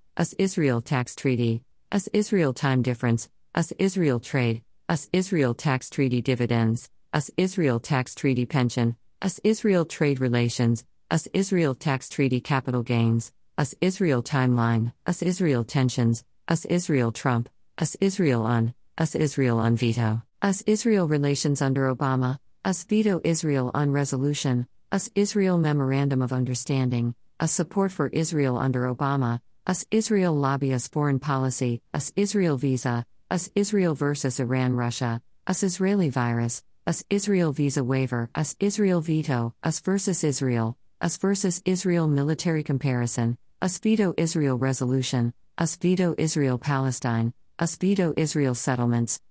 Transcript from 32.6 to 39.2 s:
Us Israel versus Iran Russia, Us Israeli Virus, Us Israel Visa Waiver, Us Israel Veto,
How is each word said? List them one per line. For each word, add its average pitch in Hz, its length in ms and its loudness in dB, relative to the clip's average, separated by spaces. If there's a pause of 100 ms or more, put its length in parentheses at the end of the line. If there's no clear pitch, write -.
Us 180 240 -2
Israel 196 400 2
versus 143 440 -2
Iran 127 360 0
Russia, 120 440 -2 (280)
Us 190 160 -2
Israeli 190 460 0
Virus, 120 540 -2 (220)
Us - 240 -2
Israel 196 440 0
Visa 143 300 0
Waiver, 123 520 -2
Us 151 240 -4
Israel 196 420 2
Veto, 147 600 -2